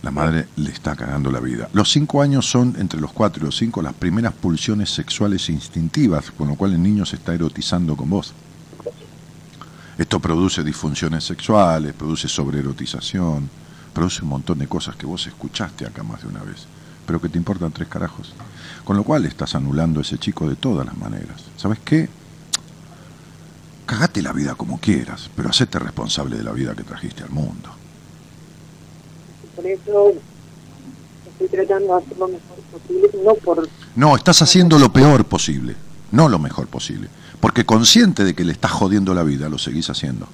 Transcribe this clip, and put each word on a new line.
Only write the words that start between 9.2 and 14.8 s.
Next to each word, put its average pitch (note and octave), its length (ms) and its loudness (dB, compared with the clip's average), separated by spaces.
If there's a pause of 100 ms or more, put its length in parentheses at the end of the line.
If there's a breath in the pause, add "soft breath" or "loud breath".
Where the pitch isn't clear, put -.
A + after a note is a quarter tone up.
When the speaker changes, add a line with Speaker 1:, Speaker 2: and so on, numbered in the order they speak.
Speaker 1:
Esto E2+ 200 -2
produce E2 460 0
disfunciones D#2 600 -4
sexuales, E2 680 2
produce D#2 360 -6
sobreerotización, C#2 1200 -4 (420 loud breath)
produce F2 300 -2
un D#2+ 80 -6
montón C#2 280 -4
de C#2 80 -4
cosas - 300 -8